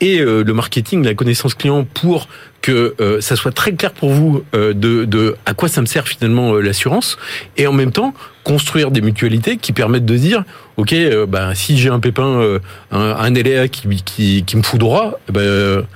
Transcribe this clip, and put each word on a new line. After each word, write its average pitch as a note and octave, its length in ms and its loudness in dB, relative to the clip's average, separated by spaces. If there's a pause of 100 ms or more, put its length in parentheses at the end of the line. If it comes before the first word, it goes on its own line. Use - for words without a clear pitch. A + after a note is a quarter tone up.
et, F3+ 180 2
euh, A2 240 2
le G#2+ 100 0
marketing, B2 520 -2
la A2 80 0
connaissance A#2+ 400 -2
client C#3+ 320 0
pour E3 420 -2 (340)
que, A#2+ 380 0
euh, G#2+ 220 0
ça A#2+ 160 -2
soit C3 160 -2
très - 200 -2
clair F3 180 -4
pour - 180 -2
vous, C#3+ 340 2 (120)
euh, G#2+ 180 2
de, A2+ 320 0
de A2 300 0 (100)
à G2+ 80 -4
quoi E3 160 -2
ça - 100 -2
me B2 60 2
sert C#3+ 220 -2
finalement, A#2+ 460 0
euh, G#2 80 2
l'assurance, B2 560 -2 (400)
et C#3 100 2
en C#3 60 0
même C3 200 2
temps B3+ 200 -2 (300)
construire D3 480 0
des B2+ 100 2
mutualités A2+ 540 0
qui - 160 -6
permettent A#2+ 340 0
de A2+ 120 2
dire, F#3+ 260 2 (320)
ok, G#2+ 160 -2
euh, C#3+ 340 2
ben, F#2+ 280 -2
si C#3 240 0
j'ai B2+ 120 2
un A#2+ 120 2
pépin, B2+ 240 0
euh, A#2 340 2 (320)
un, G2+ 80 -2
un A2 360 0
aléa C3 340 2
qui, - 180 -8 (160)
qui, G2 420 0
qui G#2+ 120 -2
me A2+ 60 2
fout - 160 0
droit, E3 400 0 (100)
eh - 20 -4
ben, G2 100 0
euh, G2+ 400 2 (140)